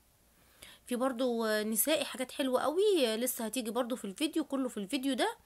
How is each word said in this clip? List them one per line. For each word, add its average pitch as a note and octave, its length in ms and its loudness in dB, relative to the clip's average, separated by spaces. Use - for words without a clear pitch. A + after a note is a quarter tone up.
في A#3+ 100 -2
برضو، A#3+ 480 0
آه، G#3+ 180 2
نسائي A3+ 420 2
حاجات B3+ 280 -6
حلوة C4 300 0
قوي، F4+ 440 4
آه، A3 100 0
لسه A#3+ 280 -2
هتيجي A3 260 -4
برضو A#3 260 -2
في - 80 -8
الفيديو، D4+ 400 -2
كله C4 240 -2
في - 80 -12
الفيديو C4 380 -2
ده G4 320 0